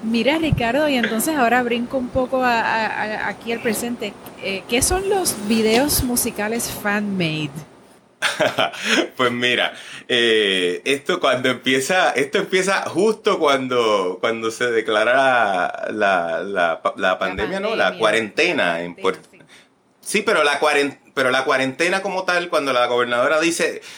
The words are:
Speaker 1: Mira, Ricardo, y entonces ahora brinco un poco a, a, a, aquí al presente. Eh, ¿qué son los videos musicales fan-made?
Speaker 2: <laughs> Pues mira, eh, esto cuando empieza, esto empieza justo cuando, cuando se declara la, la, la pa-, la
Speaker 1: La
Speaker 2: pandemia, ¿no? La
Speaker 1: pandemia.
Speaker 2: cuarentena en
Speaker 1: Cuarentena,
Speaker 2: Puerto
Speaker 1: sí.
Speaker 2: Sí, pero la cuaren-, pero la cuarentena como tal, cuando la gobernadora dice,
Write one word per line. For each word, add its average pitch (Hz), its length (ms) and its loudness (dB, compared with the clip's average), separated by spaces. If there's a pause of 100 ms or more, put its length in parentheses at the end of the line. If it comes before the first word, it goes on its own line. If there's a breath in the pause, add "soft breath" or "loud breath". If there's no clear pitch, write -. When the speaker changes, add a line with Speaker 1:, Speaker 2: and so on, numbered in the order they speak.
Speaker 1:
Mira, 233 340 2
Ricardo, 285 500 2
y 285 60 2
entonces 226 420 0
ahora 247 280 2
brinco 240 340 -4
un 247 120 -6
poco 254 340 -2
a, 240 160 2
a, 220 260 0
a, 214 420 -4
aquí 208 220 -8
al 233 100 -4
presente. 240 520 -4 (280)
Eh, 190 280 -6
¿qué 240 140 0
son 381 260 0
los 392 260 0 (140)
videos 226 560 2
musicales 233 680 -4
fan-made? 185 800 -2 (720)
Speaker 2:
<laughs> - 960 -2
Pues 123 140 2
mira, 120 440 0 (340 loud breath)
eh, 104 760 2
esto 139 360 0
cuando 127 300 2
empieza, 131 640 2
esto 123 260 -2
empieza 185 500 0
justo 196 500 0
cuando, 120 840 2
cuando 113 300 -2
se 123 200 -2
declara 113 1200 2
la, - 20 -
la, 90 500 2
la 90 400 0
pa-, 95 140 -2
la 95 140 0
Speaker 1:
La 92 80 0
Speaker 2:
pandemia, 98 420 -4
¿no? 208 160 -4
La - 80 2
Speaker 1:
pandemia. 92 140 0
Speaker 2:
cuarentena 110 840 0
en 87 120 -8
Speaker 1:
Cuarentena, - 80 -18
Speaker 2:
Puerto 95 280 -4
Speaker 1:
sí. - 80 -20 (640 loud breath)
Speaker 2:
Sí, - 220 -2
pero 190 220 2
la 143 160 2
cuaren-, 143 380 2 (160)
pero 127 160 0
la 135 140 0
cuarentena 147 580 0
como 185 220 -4
tal, 175 240 -2
cuando 147 240 -2
la 123 140 2
gobernadora 123 540 2
dice, 165 400 -2 (180 loud breath)